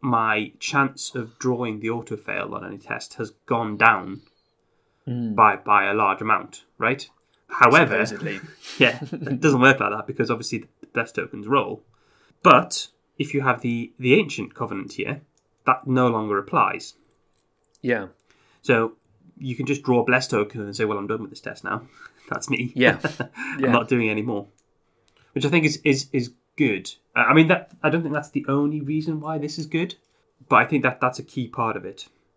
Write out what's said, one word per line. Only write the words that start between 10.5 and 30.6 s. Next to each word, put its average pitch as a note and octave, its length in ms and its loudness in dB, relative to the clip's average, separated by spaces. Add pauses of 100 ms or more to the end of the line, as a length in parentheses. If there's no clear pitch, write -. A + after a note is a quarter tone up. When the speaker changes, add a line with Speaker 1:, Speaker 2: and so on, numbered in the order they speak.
Speaker 1:
the - 140 -20
Bless A2+ 180 -4
tokens - 340 -8
roll. A2 380 -2 (580)
But D#3+ 460 6 (300)
if C#3 160 -6
you C#3 80 0
have B2+ 180 0
the, A#2 380 -4
the B2+ 160 4
Ancient D#3+ 400 0
Covenant G2+ 400 -8
here, - 260 -8 (460)
that - 200 0
no B2+ 220 2
longer G#2+ 280 -2
applies. G2 560 -2 (880)
Speaker 2:
Yeah. A2+ 280 -2 (520)
Speaker 1:
So A2+ 360 2 (420)
you C3 180 -8
can C3+ 80 -6
just C#3 180 -2
draw B2 180 4
a A2+ 40 2
Bless B2 240 2
token G#2 320 -2
and G2+ 160 -10
say, A2+ 80 -2
"Well, G#2 140 -2
I'm G2+ 80 -6
done A2 160 -4
with G2 80 -12
this - 100 -20
test - 240 -12
now. G#2 180 -6 (240)
<laughs> - 220 -20
That's - 220 -8
me. A#2+ 240 -4
Speaker 2:
Yeah. B2 240 2 (120)
Speaker 1:
<laughs> - 100 -8 (160)
I'm - 240 -8
Speaker 2:
Yeah. C3 120 2
Speaker 1:
not A#2 160 2
doing A#2+ 220 2
any G#2+ 120 -2
more." G#2 260 -6 (840)
Which C3+ 140 -2
I - 20 0
think D#3+ 160 4
is, D3+ 200 0
is, C3+ 280 2
is B2 200 -2 (240)
good. G#2 340 0 (260)
I, A#2+ 80 4
I A#2+ 100 4
mean, D#3+ 140 6
that, - 220 0 (120)
I D#3 80 2
don't E3 120 0
think D3+ 120 -6
that's D3 160 -6
the C#3+ 180 -4
only D3 340 0
reason D#3 380 -4
why D#3 180 -6
this D3 200 -8
is D3+ 80 -8
good, E3 280 -4 (540)
but C3 80 4
I A2+ 100 6